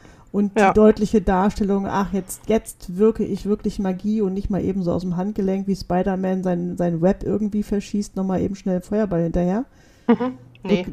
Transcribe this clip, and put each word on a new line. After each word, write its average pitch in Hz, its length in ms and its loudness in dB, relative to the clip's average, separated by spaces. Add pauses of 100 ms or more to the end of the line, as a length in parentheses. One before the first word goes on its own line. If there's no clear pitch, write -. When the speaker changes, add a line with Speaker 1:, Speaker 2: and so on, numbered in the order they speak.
(300)
Speaker 1:
Und 202 280 -2
die - 20 4
Speaker 2:
Ja. 196 140 6
Speaker 1:
deutliche 214 480 6
Darstellung, 196 640 0
ach, 190 260 -2
jetzt, - 380 -6
jetzt 196 480 -4
wirke 214 260 2
ich - 220 -6
wirklich 208 320 -2
Magie 202 420 -2
und 190 140 0
nicht 202 160 -4
mal 185 120 0
eben 190 200 -2
so 170 100 0
aus 175 80 -2
dem 180 160 -4
Handgelenk, 196 500 -2
wie 196 80 0
Spider-Man 185 680 -2
sein, 175 340 -2
sein 175 240 0
Web 190 240 2
irgendwie 208 380 -2
verschießt, 202 520 -4
nochmal 190 280 -2
eben 196 140 -2
schnell 180 260 -2
Feuerball 196 400 0
hinterher. 175 420 0 (420)
Speaker 2:
Mhm. 247 280 2 (300)
Nee. 185 220 2
Speaker 1:
So, - 60 -8